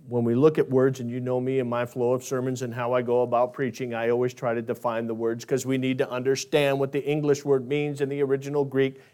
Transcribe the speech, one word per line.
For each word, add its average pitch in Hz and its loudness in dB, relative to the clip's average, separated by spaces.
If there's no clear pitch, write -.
when 120 0
we 117 2
look 151 6
at 143 2
words, 131 4
and 120 -6
you 123 -6
know 127 -2
me 131 -2
and 120 -2
my 120 0
flow 123 0
of 127 0
sermons 127 -4
and 117 -6
how 123 -4
I 127 2
go 120 2
about 120 2
preaching, 123 -4
I 117 0
always 123 2
try 120 -2
to 117 -2
define 113 -4
the 113 -2
words 117 -4
'cause 131 -2
we 131 0
need 131 -2
to 139 0
understand 135 0
what 139 -2
the 139 -2
English 147 0
word 135 2
means 147 -2
in 135 -2
the 143 -2
original 139 0
Greek, 135 0